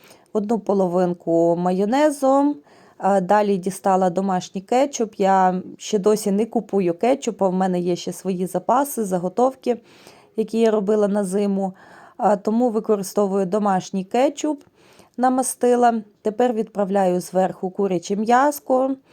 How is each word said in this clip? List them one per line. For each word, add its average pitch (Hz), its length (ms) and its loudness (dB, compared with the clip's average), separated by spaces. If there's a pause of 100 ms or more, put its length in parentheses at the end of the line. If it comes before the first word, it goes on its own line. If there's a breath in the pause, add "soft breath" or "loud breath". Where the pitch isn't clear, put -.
(320 soft breath)
одну 214 260 -2
половинку 175 1000 2
майонезом, 269 1000 2 (440 soft breath)
е, 196 200 2
далі 202 360 2
дістала 190 540 0
домашній 185 500 -4
кетчуп. 247 580 -2
Я 190 440 2 (160)
ще - 200 -4
досі 208 320 2
не 202 160 0
купую 196 480 -2
кетчупа, 226 540 0
в 180 40 0
мене 185 280 0
є 175 160 -2
ще 180 160 -10
свої 185 340 -6
запаси, 226 580 -2
заготовки, 220 760 -2 (560 loud breath)
які 220 220 -4
я 226 120 4
робила 214 380 2
на 208 160 0
зиму, 196 500 -2 (460 loud breath)
е, 202 160 2
тому 226 340 0
використовую 202 760 0
домашній 190 580 -2
кетчуп, 285 580 -2 (540 soft breath)
намастила. 247 840 2 (200)
Тепер 240 300 0
відправляю 190 680 0
зверху 185 500 -2
куряче 190 460 -2
м'яско. 262 760 0 (220 soft breath)